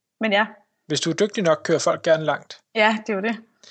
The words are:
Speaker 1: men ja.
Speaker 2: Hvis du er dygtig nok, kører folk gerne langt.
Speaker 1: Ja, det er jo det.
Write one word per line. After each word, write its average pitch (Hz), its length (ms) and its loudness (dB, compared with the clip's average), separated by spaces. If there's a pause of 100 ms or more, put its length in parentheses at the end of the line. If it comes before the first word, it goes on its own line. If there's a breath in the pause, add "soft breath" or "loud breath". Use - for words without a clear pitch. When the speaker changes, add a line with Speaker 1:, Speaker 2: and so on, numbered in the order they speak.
(200)
Speaker 1:
men 220 120 -2
ja. 208 140 4 (400)
Speaker 2:
Hvis 151 140 -2
du 165 100 -2
er 156 40 -2
dygtig 208 300 0
nok, 160 200 2
kører 160 140 2
folk 160 240 -2
gerne 160 220 2
langt. - 340 -4 (160)
Speaker 1:
Ja, 220 220 2 (100)
det 220 60 -4
er 202 40 -2
jo 190 60 -4
det. 220 140 -2 (340 loud breath)